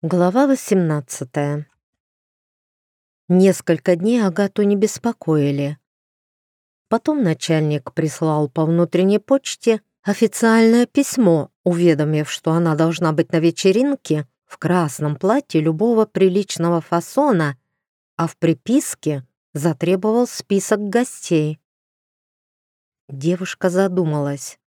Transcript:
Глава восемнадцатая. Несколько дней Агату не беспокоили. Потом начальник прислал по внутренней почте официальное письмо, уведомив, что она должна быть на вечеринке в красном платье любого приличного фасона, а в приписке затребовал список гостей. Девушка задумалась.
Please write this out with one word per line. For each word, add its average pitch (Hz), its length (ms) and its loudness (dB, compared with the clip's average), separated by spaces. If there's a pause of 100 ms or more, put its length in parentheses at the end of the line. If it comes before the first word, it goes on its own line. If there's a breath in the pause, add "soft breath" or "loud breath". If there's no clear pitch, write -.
Глава 180 460 2
восемнадцатая. 151 1200 -2 (1600)
Несколько 180 720 2
дней 220 280 0
Агату 196 380 -2
не 202 140 2
беспокоили. 147 1000 -2 (1080)
Потом 302 340 -2
начальник 156 720 -2
прислал 156 540 -2
по 160 180 -2
внутренней 175 540 0
почте 233 640 -2 (220)
официальное 226 840 2
письмо, 208 680 0 (140)
уведомив, 156 680 0
что - 220 -2
она 165 220 2
должна 165 360 0
быть 156 220 0
на 165 80 2
вечеринке 190 840 0 (200)
в - 120 -20
красном 151 600 -2
платье 208 420 0
любого 208 460 0
приличного 180 720 0
фасона, 170 800 -2 (580)
а 165 120 -4
в - 100 -10
приписке 160 880 -2 (260)
затребовал 185 720 0
список - 520 -2
гостей. 180 800 -2 (1500)
Девушка 175 600 -4
задумалась. 160 920 -2 (100)